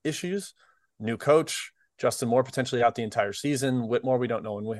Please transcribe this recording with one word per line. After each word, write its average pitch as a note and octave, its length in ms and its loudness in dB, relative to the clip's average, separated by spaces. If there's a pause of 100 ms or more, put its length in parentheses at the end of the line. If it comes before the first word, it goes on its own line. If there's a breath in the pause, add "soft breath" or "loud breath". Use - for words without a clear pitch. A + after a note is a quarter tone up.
issues, F3+ 500 -4 (440)
new A2 180 -4
coach, - 560 2 (260)
Justin A#2+ 300 0
Moore B2+ 140 4
potentially B2+ 400 -2
out A#2 120 4
the A#2+ 100 -4
entire G#2 280 0
season. C3 540 0
Whitmore, B2 320 2
we B2 80 0
don't A2+ 160 -2
know G#2+ 120 -6
when, G#2+ 260 -6